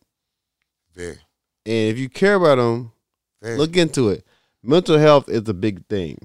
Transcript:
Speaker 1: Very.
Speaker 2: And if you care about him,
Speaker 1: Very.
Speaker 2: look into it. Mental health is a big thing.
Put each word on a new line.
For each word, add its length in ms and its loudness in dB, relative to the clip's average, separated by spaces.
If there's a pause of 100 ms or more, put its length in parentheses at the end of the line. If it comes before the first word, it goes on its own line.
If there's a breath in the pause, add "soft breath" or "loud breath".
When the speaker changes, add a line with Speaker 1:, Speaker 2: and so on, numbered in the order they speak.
(960)
Speaker 1:
Very. 240 -14 (480)
Speaker 2:
And 240 -2
if 80 -6
you 100 -8
care 260 0
about 240 4
him, 340 -2 (500)
Speaker 1:
Very. 160 -10
Speaker 2:
look 180 -2
into 340 2
it. 140 -6 (380)
Mental 360 2
health 300 4
is 200 -4
a 60 -4
big 340 -6
thing. 360 -6